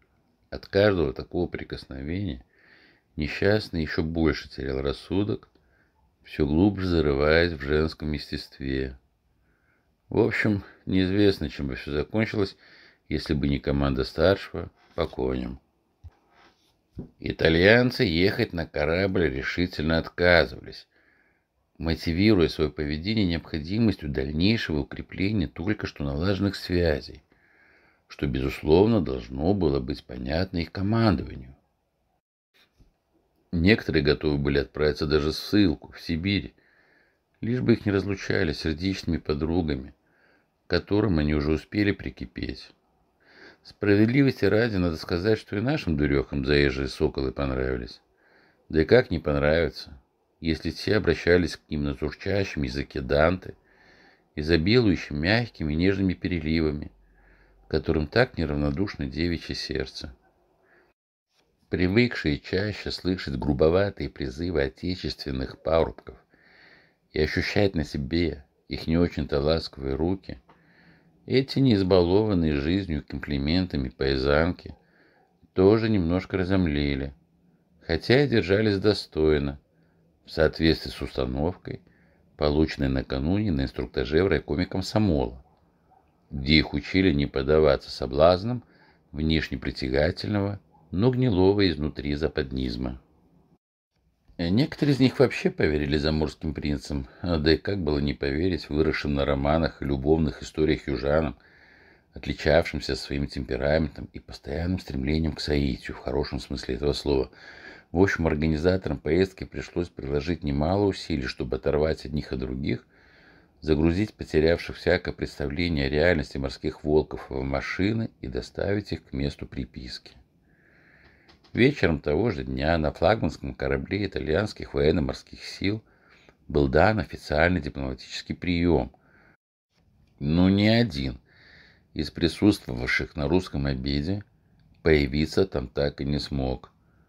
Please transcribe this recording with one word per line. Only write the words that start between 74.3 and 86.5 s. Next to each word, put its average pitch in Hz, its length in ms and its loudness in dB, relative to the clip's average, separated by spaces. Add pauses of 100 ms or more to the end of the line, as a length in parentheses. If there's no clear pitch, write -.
тоже 110 360 6
немножко 92 480 0
разомлели, 73 760 0 (680)
хотя 113 420 2
и 139 40 2
держались 101 520 2
достойно, 78 800 2 (680)
в - 60 -20
соответствии 78 580 2
с - 120 -12
установкой, 69 800 -6 (540)
полученной 73 540 0
накануне 71 600 -2
на 67 100 0
инструктаже 67 600 -2
в 98 40 2
райкоме 76 380 0
комсомола, 92 800 0 (880)
где 71 240 2